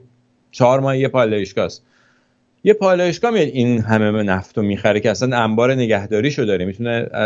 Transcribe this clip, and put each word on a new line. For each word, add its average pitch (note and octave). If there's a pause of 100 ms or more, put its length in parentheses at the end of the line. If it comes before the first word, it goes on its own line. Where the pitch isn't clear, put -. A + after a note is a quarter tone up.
(500)
چهار B2+
ماه C3+
یه C3+
پالایشگاه G#2+
است. - (840)
یه G3+
پالایشگاه F#3
میاد G3
این B2
همه G#2+
نفت F#2
رو G#2+
می‌خره G2+
که A2+
اصلاً B2
انبار A#2
نگهداریشو G#2+
داره، F#2+
می‌تونه A#2 (180)